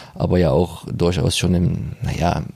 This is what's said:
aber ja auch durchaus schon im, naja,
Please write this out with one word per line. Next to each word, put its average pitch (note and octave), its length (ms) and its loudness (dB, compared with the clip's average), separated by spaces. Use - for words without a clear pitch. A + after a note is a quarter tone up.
aber - 220 0
ja F2 140 4
auch - 400 0
durchaus F2 460 0
schon F2+ 180 2
im, E2+ 460 0
naja, D#2 420 0